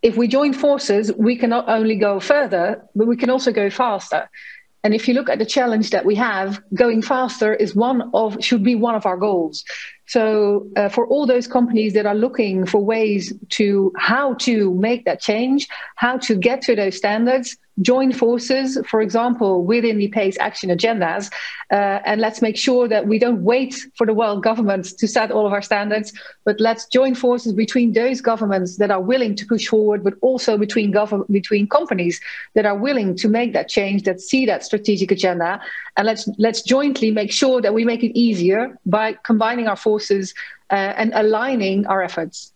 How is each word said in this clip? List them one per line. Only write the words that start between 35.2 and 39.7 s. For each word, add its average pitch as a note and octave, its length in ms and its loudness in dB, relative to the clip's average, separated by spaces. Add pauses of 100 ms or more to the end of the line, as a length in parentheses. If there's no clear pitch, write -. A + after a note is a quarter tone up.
and G3+ 100 0
let's, A3 300 -2
let's A3 260 0
jointly C4 480 0
make G#3+ 220 -2
sure C4 300 2
that G#3 100 0
we A3+ 120 0
make A#3 200 0
it A3+ 120 -2
easier A3 720 2
by G#3+ 280 0 (100)
combining A3+ 420 0
our G3+ 100 0